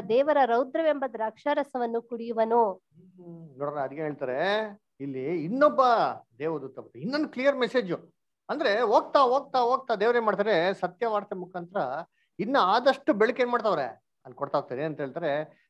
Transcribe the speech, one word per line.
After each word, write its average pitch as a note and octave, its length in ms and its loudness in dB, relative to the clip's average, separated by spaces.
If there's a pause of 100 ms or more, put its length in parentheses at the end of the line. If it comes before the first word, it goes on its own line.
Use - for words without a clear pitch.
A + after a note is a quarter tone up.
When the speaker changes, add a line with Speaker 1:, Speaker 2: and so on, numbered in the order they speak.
Speaker 1:
ದೇವರ C#4+ 360 4
ರೌದ್ರವೆಂಬ C4+ 680 0
ದ್ರಾಕ್ಷಾರಸವನ್ನು A#3 880 -4
ಕುಡಿಯುವನು. A#3 720 0
Speaker 2:
ಹ್ಮ್, E3+ 840 -20
ನೋಡ್ರ, D3 200 -6
ಅದಕ್ಕೆ C3+ 220 -6
ಹೇಳ್ತಾರೆ C#3 360 -6 (640)
ಇಲ್ಲಿ C#3 440 -6
ಇನ್ನೊಬ್ಬ C4+ 380 2 (580)
ದೇವದೂತ C#3+ 400 -6
ಬಂದ, - 160 -18
ಇನ್ನೊಂದು C4 340 -6
ಕ್ಲಿಯರ್ C4 260 0
ಮೆಸೇಜ್. A#3+ 380 0 (560)
ಅಂದ್ರೆ A#3+ 320 0
ಹೋಗ್ತಾ B3+ 380 4
ಹೋಗ್ತಾ C4+ 400 2
ಹೋಗ್ತಾ B3 360 0
ದೇವ್ರೇನ್ A3+ 300 2
ಮಾಡ್ತಾರೆ, G3 480 2
ಸತ್ಯ F#3+ 320 -6
ವಾರ್ತೆ G#3 300 -4
ಮುಖಾಂತರ F3 680 -6 (360)
ಇನ್ನ C4 220 0
ಆದಷ್ಟು B3 520 2
ಬೆಳಕು A#3 280 2
ಏನ್ B3 80 0
ಮಾಡ್ತಾವ್ರೆ G#3 360 0 (400)
ಅಲ್ಲಿ B2+ 100 -18
ಕೊಡ್ತಾ C#3+ 220 -4
ಹೋಗ್ತಾರೆ. C3+ 240 -6
ಏನಂತ D3+ 200 -6
ಹೇಳ್ತಾರೆ, D3 680 -6